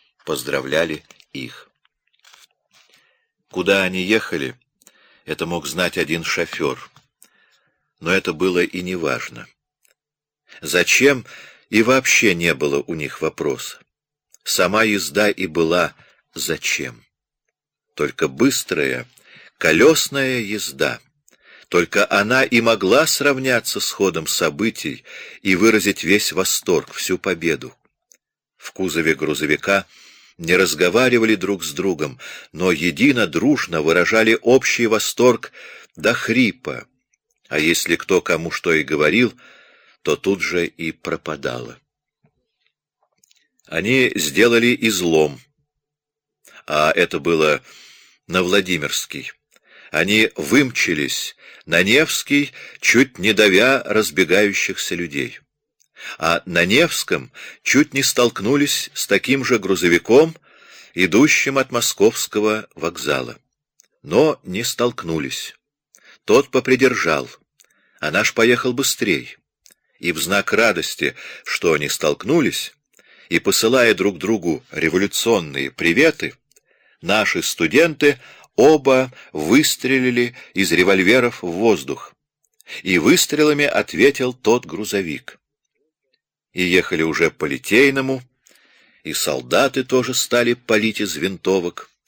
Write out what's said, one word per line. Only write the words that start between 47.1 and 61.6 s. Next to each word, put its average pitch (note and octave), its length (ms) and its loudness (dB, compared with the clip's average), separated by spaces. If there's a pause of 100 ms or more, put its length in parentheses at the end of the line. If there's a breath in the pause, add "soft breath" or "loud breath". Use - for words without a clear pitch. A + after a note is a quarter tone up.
было D#2 420 2 (680 loud breath)
на F2+ 160 -2
Владимирский. F2 920 -4 (560 soft breath)
Они G2+ 460 2
вымчались D#2+ 1000 -2 (300 loud breath)
на E2 160 2
Невский, C#3+ 720 0 (280 loud breath)
чуть - 380 2
не G#2 160 0
давя G#2+ 500 4
разбегающихся F#2+ 1120 0
людей. C#2 440 -8 (800 loud breath)
А E2 280 0
на E2+ 200 0
Невском G2 640 0 (320 loud breath)
чуть - 300 2
не C3+ 100 -2
столкнулись B2 920 0
с - 140 -6
таким B2+ 360 0
же A#2+ 160 0
грузовиком, F#2+ 760 4 (580 soft breath)
идущим A#2+ 640 2
от C3 140 -2